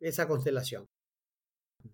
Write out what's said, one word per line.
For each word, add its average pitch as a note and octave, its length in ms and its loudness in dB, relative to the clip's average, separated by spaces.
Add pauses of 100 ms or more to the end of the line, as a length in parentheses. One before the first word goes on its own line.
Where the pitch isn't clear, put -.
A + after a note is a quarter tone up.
Esa D#3+ 260 0
constelación. C3 580 0 (1080)